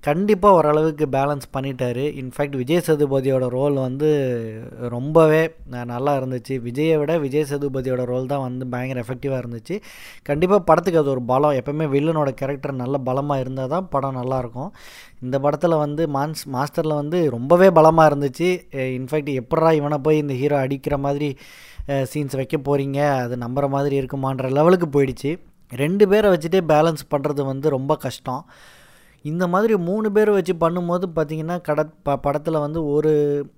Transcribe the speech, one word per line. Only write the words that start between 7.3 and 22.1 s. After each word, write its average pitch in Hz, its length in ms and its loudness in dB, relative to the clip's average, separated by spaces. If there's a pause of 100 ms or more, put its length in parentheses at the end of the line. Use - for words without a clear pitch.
சேதுபதியோட 131 540 -4
role 127 220 -4
தான் 139 140 -4
வந்து 127 260 -6
பயங்கர 127 340 -6
எஃபெக்டிவா 127 420 -6
இருந்துச்சு. 120 380 -10 (420)
கண்டிப்பா 180 360 2
படத்துக்கு 170 420 4
அது 139 100 2
ஒரு 131 120 0
பலம். 131 280 2
எப்பவுமே 143 320 -2 (120)
வில்லனோட 151 340 2
character 139 460 -6
நல்ல 131 300 -4
பலமா 135 360 -2
இருந்தா 131 260 -6
தான் 175 220 -4
படம் 135 260 -4
நல்லா 127 240 -4
இருக்கும். 123 360 -10 (460)
இந்த 127 180 -4
படத்துல 151 400 0
வந்து 151 280 0
மான்ஸ்-, 147 460 -4
மாஸ்டர்ல 151 420 -2
வந்து 151 360 0
ரொம்பவே 151 380 6
பலமா 160 380 8
இருந்துச்சு. 151 680 0
எ, 131 200 -4
in 127 160 -8
fact, 143 300 -2
எப்பட்றா 160 320 2
இவனை 147 260 0
போய் 151 180 2
இந்த 147 180 -2
hero 143 240 0
அடிக்கிற 135 400 -2
மாதிரி, 143 400 -4 (500)
அ, 139 260 -2